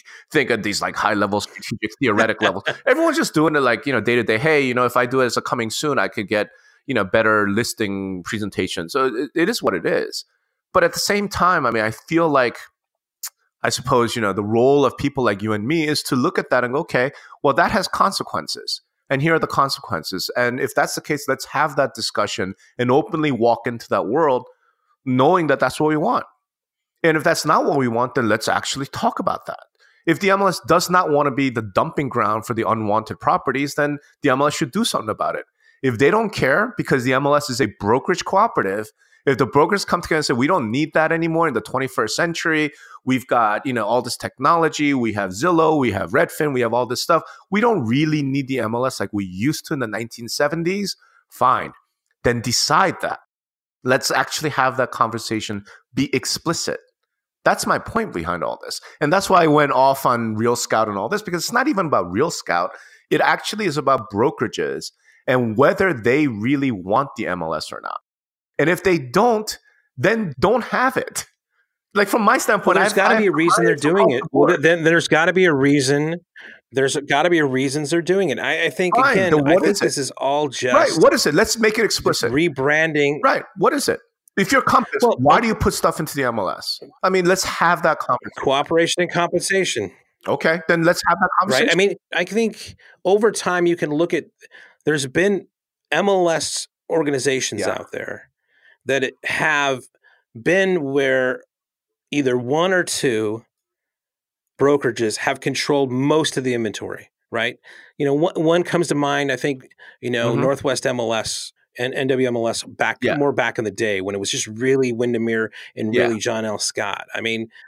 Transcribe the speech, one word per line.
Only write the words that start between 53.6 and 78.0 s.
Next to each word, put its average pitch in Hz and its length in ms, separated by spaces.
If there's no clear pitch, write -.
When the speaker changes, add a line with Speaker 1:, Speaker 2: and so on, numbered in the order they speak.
Speaker 1:
Let's 131 280
actually 139 400
have 127 260
that 123 140
conversation, 107 720
be 135 200
explicit. - 640
That's 202 220
my 160 140
point 220 340
behind 85 300
all 58 200
this. - 160
And 147 120
that's 131 160
why 180 160
I 165 40
went 147 240
off 135 340
on 117 300
Real 117 200
Scout 113 320
and 101 120
all 98 100
this, 202 140
because 175 200
it's - 80
not 254 160
even 196 200
about 98 240
Real 131 180
Scout. 87 440
It 156 120
actually 202 440
is 147 120
about 131 340
brokerages 87 800
and 120 320
whether 180 360
they 127 340
really 131 420
want 107 480
the 104 80
M 90 160
L 80 140
S - 160
or 55 100
not. 50 200
And 147 100
if 170 140
they 180 160
don't, 214 580
then 185 420
don't 214 260
have 247 300
it. - 300
Like, 202 120
from 220 140
my 226 160
standpoint, 196 380
Speaker 2:
Well, 170 80
there's 202 100
Speaker 1:
I've, - 20
Speaker 2:
gotta 196 200
Speaker 1:
I've 220 60
Speaker 2:
be 202 60
a 175 40
reason 165 340
they're 156 100
Speaker 1:
clients 131 60
Speaker 2:
doing 160 300
it. 120 60
Speaker 1:
across - 140
the 135 60
Speaker 2:
Well, 147 120
Speaker 1:
board. 170 120
Speaker 2:
then 165 220
there's 165 240
gotta 165 260
be 185 120
a 165 80
reason. 143 680
There's 135 220
gotta 147 340
be 170 100
a 151 60
reasons 135 440
they're 170 120